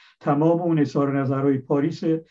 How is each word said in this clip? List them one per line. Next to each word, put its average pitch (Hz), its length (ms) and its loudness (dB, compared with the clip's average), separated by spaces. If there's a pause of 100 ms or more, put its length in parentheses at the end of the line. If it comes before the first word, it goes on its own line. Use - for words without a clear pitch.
(200)
تمام 160 420 2
اون 165 180 0
اظهار 139 400 0
نظرهای 135 380 0
پاریس، 147 460 -2 (280)